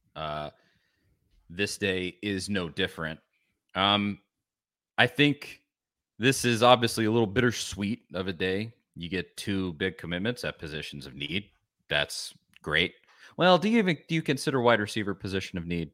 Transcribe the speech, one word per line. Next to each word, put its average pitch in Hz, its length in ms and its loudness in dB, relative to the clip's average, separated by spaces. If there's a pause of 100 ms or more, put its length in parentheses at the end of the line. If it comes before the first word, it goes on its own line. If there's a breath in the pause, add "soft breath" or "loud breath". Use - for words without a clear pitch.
(160)
Uh, 76 340 -6 (1000)
this 92 280 -4
day 92 460 -4
is 98 260 -4
no 90 200 -2
different. 80 500 -6 (560)
Um, 101 440 2 (800)
I 123 80 8
think - 560 0 (560)
this 131 260 2
is 120 200 4
obviously 117 420 6
a 107 60 2
little 113 160 4
bittersweet 104 720 -2 (140)
of 92 120 -4
a 95 60 -4
day. 95 400 -2 (220)
You 85 140 -10
get 90 280 -6
two 95 360 -4
big 95 260 -4
commitments 92 440 -6
at 76 140 -8
positions 73 480 -12
of 69 80 -18
need. 73 320 -6 (420)
That's - 460 -4 (300)
great. 78 320 0 (420 soft breath)
Well, 180 200 6
do 180 120 0
you 233 80 4
even, 180 200 4 (120)
do 170 60 0
you 160 60 2
consider 139 380 0
wide 117 220 6
receiver 101 320 -2
position 95 440 -6
of 85 100 -6
need 85 260 -4